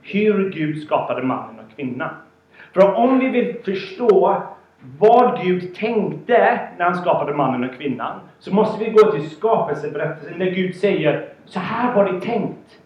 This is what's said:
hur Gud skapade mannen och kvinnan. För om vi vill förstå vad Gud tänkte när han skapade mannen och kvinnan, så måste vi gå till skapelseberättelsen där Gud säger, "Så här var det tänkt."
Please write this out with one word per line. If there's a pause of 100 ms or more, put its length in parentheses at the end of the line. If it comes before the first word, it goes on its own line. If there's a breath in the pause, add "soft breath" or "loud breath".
hur
Gud
skapade
mannen
och
kvinnan. (640 loud breath)
För
om
vi
vill (100)
förstå (560)
vad
Gud
tänkte (180)
när
han
skapade
mannen
och
kvinnan, (200)
så
måste
vi
gå
till
skapelseberättelsen
där
Gud
säger, (160)
"Så
här
var
det
tänkt."